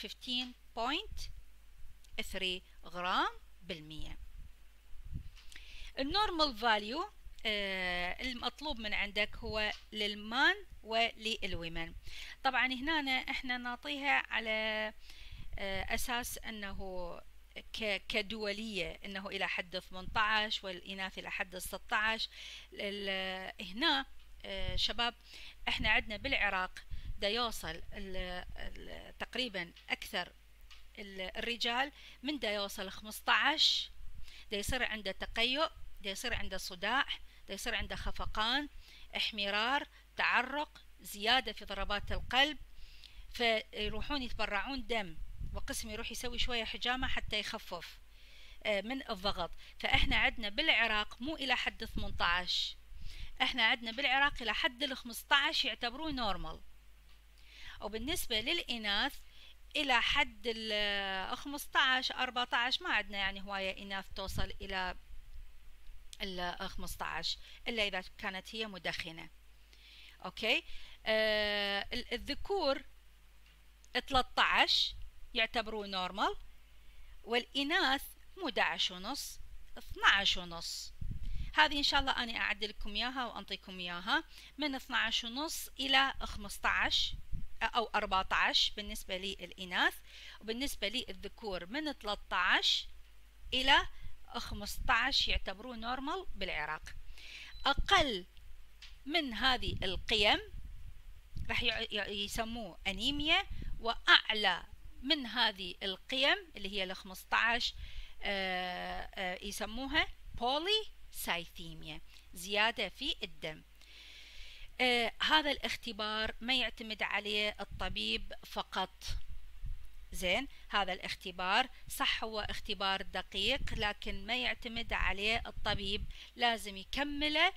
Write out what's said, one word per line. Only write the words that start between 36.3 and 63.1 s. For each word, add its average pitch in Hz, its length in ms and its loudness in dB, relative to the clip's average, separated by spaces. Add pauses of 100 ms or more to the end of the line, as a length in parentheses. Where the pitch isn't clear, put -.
عنده 190 240 0
صداع، 202 480 0 (420)
دا 202 60 -6
يصير 220 200 -2
عنده 196 220 0
خفقان، 226 720 2 (480)
احمرار، 214 720 2 (300)
تعرق، 233 640 2 (180)
زيادة 214 520 2
في 208 120 -10
ضربات 196 480 -2
القلب، 269 460 4 (720)
فيروحون 220 920 0
يتبرعون 214 640 0
دم، 196 320 -2 (360)
وقسم - 360 -2
يروح 226 220 -6
يسوي 240 260 -4
شوية 240 260 4
حجامة 247 440 2
حتى 226 300 2
يخفف، - 600 -6 (680)
آه، 208 160 4
من 247 300 -4
الضغط. 185 400 0 (280)
فإحنا 277 380 6
عندنا 233 320 4
بالعراق 220 760 4
مو 302 140 -2
إلى 254 200 0
حد - 280 -4
ثمنتاش، - 920 2 (680)
إحنا 254 200 4
عندنا 226 300 4
بالعراق 269 500 4
إلى 233 120 0
حد 254 280 0
ال 262 140 -2
خمستاش 277 680 4
يعتبروه 247 460 -2
normal، 180 500 0 (1200)
وبالنسبة 226 600 0
للإناث 233 800 2 (580)
إلى 269 260 6
حد 247 440 4
ال 208 920 0
خمستاش، 277 760 2
أربعتاش، 247 720 2
ما 339 120 2
عندنا 202 240 2